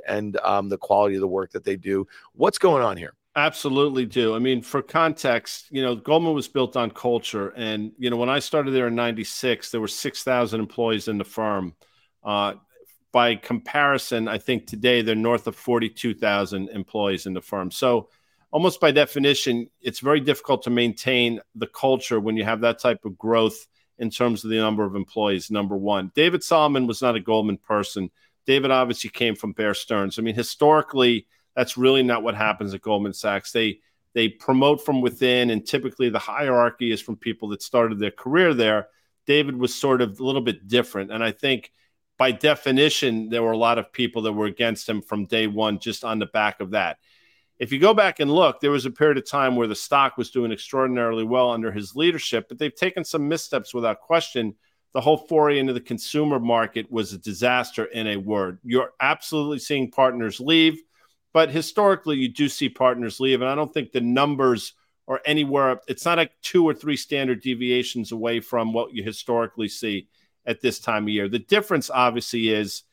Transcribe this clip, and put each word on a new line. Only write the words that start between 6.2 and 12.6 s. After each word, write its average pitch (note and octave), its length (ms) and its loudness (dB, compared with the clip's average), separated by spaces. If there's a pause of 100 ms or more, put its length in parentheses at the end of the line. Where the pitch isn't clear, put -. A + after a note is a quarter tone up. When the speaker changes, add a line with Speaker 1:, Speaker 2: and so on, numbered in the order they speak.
Speaker 2:
was C#3 160 -4
built B2+ 260 0
on A#2 160 0
culture. A2+ 640 -4
And, A2 420 -6
you B2 120 -2
know, A#2+ 80 -2
when A#2+ 120 0
I C#3+ 100 0
started C#3 320 -2
there C3 160 2
in A#2 80 -2
ninety-six, A#2 760 -2
there A#2 80 -2
were A2 80 -4
six - 360 -8
thousand A#2+ 360 0
employees A2 480 -2
in G#2+ 100 -4
the G2 60 -4
firm. G2+ 520 -4 (480)
Uh, G2+ 300 -2 (580)